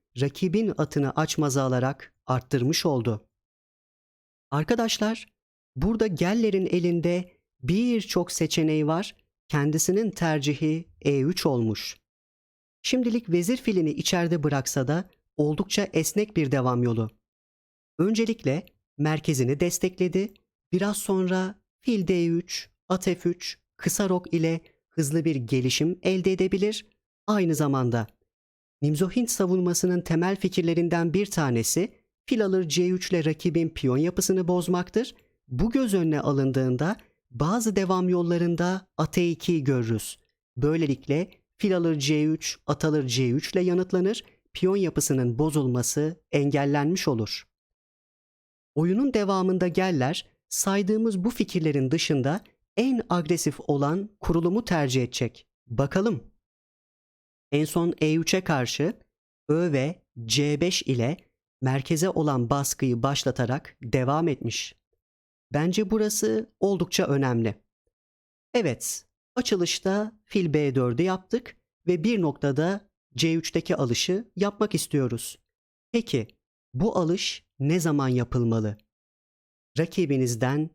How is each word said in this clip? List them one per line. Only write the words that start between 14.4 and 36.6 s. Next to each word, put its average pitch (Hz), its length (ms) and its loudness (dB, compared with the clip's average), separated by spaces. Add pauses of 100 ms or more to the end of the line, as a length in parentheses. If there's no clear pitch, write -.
bıraksa 139 440 0
da 160 220 -2 (280)
oldukça 156 560 0
esnek 208 440 -2
bir 143 140 0
devam 127 320 2
yolu. 113 260 0 (920)
Öncelikle 208 640 0 (320)
merkezini 143 600 0
destekledi. 185 760 -2 (380)
Biraz 202 260 0
sonra 185 580 0 (260)
fil 202 260 0
D 175 200 2
üç, - 420 -4 (200)
at 185 140 -2
F 175 260 0
üç, - 280 -6 (200)
kısa 190 320 -2
rok 180 240 -2
ile 165 280 0 (280)
hızlı 156 360 -2
bir 160 100 2
gelişim 131 640 0
elde 185 300 0
edebilir. 190 540 0 (420)
Aynı 185 280 2
zamanda 131 520 0 (760)
Nimzo 151 280 2
Hint 240 220 -2
savunmasının 180 680 2
temel 175 340 0
fikirlerinden 170 800 0
bir 202 120 2
tanesi 156 680 0 (320)
fil 220 200 2
alır 185 240 0
C 175 200 2
üç 185 220 -2
ile 165 140 2
rakibin 160 440 0
piyon 131 280 0
yapısını 180 500 0
bozmaktır. 180 680 -2 (320)
Bu 156 240 0
göz 254 220 2
önüne 160 260 2
alındığında 135 800 0 (340)